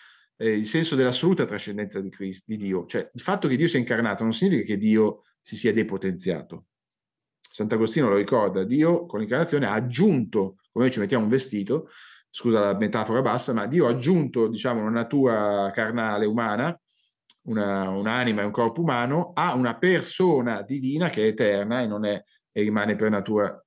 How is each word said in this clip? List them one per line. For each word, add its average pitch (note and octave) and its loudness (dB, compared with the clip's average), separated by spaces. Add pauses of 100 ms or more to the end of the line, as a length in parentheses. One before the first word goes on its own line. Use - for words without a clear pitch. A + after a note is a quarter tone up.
(380)
eh, A2 0
il G#2+ 0
senso D#3+ 0
dell'assoluta C3 2
trascendenza G#2 -6
di F#2+ -6
Cristo, F#2+ -10
di A2 -8
Dio. F#2+ -4
Cioè, - -6
il A#2+ -14
fatto F#3+ 0
che B2+ 0
Dio D#3+ 2
sia D3 0
incarnato A#2 -2
non A2+ 0
significa E3+ 2
che G#2 -2
Dio G#2+ 2 (160)
si - -14
sia A2 0
depotenziato. F#2 -4 (880)
Sant'Agostino A2 0
lo G2 4
ricorda, G2+ 2
Dio D#3 2
con G#2 -6
l'incarnazione C3 0
ha G2+ 0
aggiunto, A#2+ 0 (160)
come A#2+ 2
noi B2+ 2
ci A2+ -2
mettiamo G#2+ 0
un G#2 0
vestito, A#2 -2 (400)
scusa A2 2
la G2+ 2
metafora A2 0
bassa, B2 0
ma A2 -2
Dio D3 2
ha - 4
aggiunto, B2+ 2
diciamo, A2+ -2
una G#2+ -2
natura A2+ 2
carnale, A2 -2
umana, A2+ -2 (680)
una, G2+ -2
un'anima A2 -2
e G#2 -2
un G#2 -4
corpo A#2 0
umano C#3 -2
a D#3+ 0
una B2 0
persona D3 2
divina C3+ -2
che A2 0
è - 4
eterna G#2+ 0
e A#2 -2
non G#2 -4
è, G#2 -2 (300)
e G#2 0
rimane G#2+ 0
per G#2+ 0
natura, G#2 0